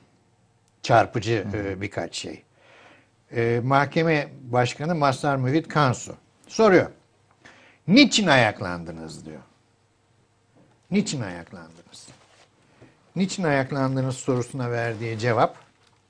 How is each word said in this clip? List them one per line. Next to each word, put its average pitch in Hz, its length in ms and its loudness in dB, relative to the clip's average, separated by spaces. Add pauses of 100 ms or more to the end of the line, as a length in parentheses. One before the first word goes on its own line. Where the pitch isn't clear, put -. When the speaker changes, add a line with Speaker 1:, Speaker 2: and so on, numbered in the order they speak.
(800)
Speaker 1:
Çarpıcı, 110 680 2
Speaker 2:
Hı 107 60 -4
hı. - 0 -
Speaker 1:
e, 98 240 -6
birkaç 92 340 -8
şey. - 280 -12 (920)
E, 117 280 0
mahkeme 143 680 2 (120)
başkanı 127 540 -2
Mazhar 143 400 0
Müfit 135 320 0
Kansu - 480 0 (320)
soruyor. 185 440 4 (960)
"Niçin 220 400 6
ayaklandınız?" 87 960 0
diyor. 78 160 -18 (1500)
"Niçin 165 300 -2
ayaklandınız?" 85 840 -16 (1080)
"Niçin 185 280 -4
ayaklandınız?" 135 720 0
sorusuna 123 560 -4
verdiği 117 480 -6
cevap, 120 380 0 (520)